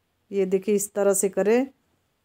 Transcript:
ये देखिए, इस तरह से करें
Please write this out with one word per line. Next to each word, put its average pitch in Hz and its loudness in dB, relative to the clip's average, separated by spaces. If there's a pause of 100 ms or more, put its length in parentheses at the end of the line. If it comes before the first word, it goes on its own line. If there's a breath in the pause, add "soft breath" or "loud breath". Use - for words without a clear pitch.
(320)
ये 196 0
देखिए, 190 0
इस - -2
तरह 202 2
से 196 -2
करें 214 0 (580)